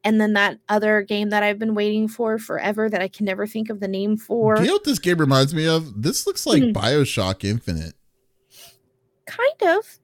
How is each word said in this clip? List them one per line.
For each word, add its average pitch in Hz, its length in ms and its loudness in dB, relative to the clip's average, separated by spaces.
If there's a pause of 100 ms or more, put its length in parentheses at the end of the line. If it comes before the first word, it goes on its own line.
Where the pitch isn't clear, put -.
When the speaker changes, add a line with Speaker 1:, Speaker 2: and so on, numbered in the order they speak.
Speaker 1:
and 220 180 2
then 214 140 2
that 202 240 2 (100)
other 214 340 2
game 208 280 -4
that 208 120 0
I've 208 160 0
been 220 160 -2
waiting 214 340 0
for 220 300 -4
forever 220 520 -4
that 190 100 -4
I 190 80 -4
can 208 180 -6
never 196 200 -4
think 220 240 -8
of 202 100 -10
the 202 80 -6
name 202 280 -2
for. 220 420 0
Speaker 2:
You 196 80 4
know 330 80 2
what 415 100 -2
this 285 140 0
game 175 200 0
reminds 139 360 4
me 156 140 0
of? 151 340 -2
This 175 240 -2
looks 381 200 -4
like 294 160 6
Speaker 1:
Mm-hmm. 110 140 2
Speaker 2:
BioShock 107 680 0
Infinite. 90 500 -4 (1300)
Speaker 1:
Kind 466 520 0
of. - 260 -8